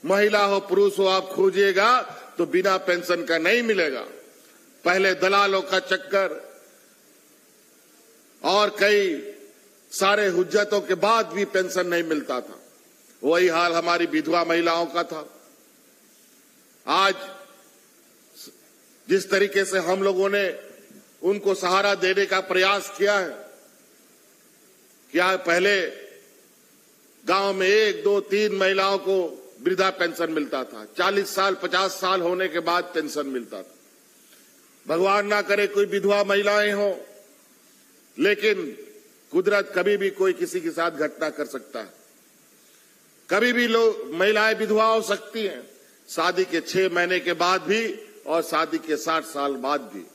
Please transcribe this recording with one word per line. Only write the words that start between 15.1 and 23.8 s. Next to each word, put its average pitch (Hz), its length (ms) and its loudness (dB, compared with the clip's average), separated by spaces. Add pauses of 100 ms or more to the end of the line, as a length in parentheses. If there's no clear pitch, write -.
आज 190 280 2 (1900)
जिस 190 220 0
तरीके 196 340 2
से 185 160 -2
हम 185 220 -2
लोगों 196 260 2
ने 202 160 0 (760)
उनको 196 320 0
सहारा 190 420 2
देने 190 300 2
का 190 160 0
प्रयास 190 560 0
किया 202 200 2
है, 170 160 -4 (1800)